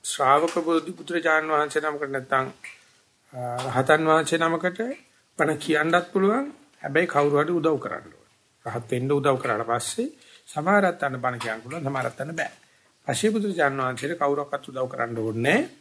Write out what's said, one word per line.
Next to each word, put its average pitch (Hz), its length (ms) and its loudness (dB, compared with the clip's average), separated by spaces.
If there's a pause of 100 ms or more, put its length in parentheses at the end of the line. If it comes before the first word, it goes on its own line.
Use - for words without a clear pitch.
ශ්‍රාවක 147 540 4
බුදු, 165 360 0
බුදුරජාණන් 160 580 0
වහන්සේ 151 300 0
නමකට 147 300 -4
නැත්නම්, 131 360 -2 (840)
අ, 127 60 -12 (240)
රහතන් 131 420 2
වහන්සේ 160 340 4
නමකට 165 400 0 (600)
බණ 151 180 2
කියන්නත් 160 500 0
පුළුවන්. 214 400 0 (300)
හැබැයි 143 300 0
කවුරු 143 300 4
හරි 151 160 2
උදව් 156 260 2
කරන්න - 280 -10
ඕන. - 220 -20 (360)
රහත් 117 220 -6
වෙන්න 127 240 0
උදව් 139 260 4
කරාට 117 280 -2
පස්සේ 120 420 -2 (420)
සමහරත් 180 540 2
අන්න 131 160 -4
බණ 123 200 -2
කියන්න 113 220 -6
පුළුවන්, 143 220 -10
සමහරත් 135 360 -4
අන්න 147 140 -8
බෑ. 160 180 -6 (560)
පස්සේ 208 240 0
බුදුරජාණන් 170 500 0
වහන්සේට 131 360 -4
කවුරක්වත් 143 480 -2
උදව් 131 220 -6
කරන්න 120 300 -4
ඕනේ 113 260 -2 (100)
නෑ. 302 160 2 (120)